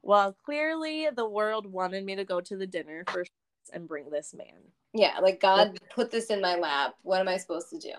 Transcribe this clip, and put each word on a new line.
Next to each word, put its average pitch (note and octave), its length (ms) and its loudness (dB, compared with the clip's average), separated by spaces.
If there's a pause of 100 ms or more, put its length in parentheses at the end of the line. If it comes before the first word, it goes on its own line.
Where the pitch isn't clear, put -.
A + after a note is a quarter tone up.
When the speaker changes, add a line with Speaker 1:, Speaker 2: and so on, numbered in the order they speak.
Speaker 1:
"Well, D4 320 4
clearly D#4 760 -2
the A#3 200 -4
world G#3+ 380 -2
wanted F#3 360 -4
me G3 120 -6
to G3 100 -4
go F3+ 160 -2
to F#3+ 160 -10
the F#3+ 100 -6
dinner D#3+ 420 -10
for F3+ 160 -4 (460)
and E3+ 160 -12
bring D3 220 -10
this D3+ 240 -8
man." - 380 -20 (220)
Speaker 2:
Yeah, G3+ 260 4
like, F#3 200 4
God G3 340 6
Speaker 1:
Like - 160 -18
Speaker 2:
put A#3 220 -2
this A3+ 200 -2
in G3+ 100 0
my F3+ 140 2
lap. C#3 480 0
What F#3 180 2
am F#3+ 60 0
I F#3 100 0
supposed E3+ 320 -8
to E3+ 100 -12
do? - 200 -12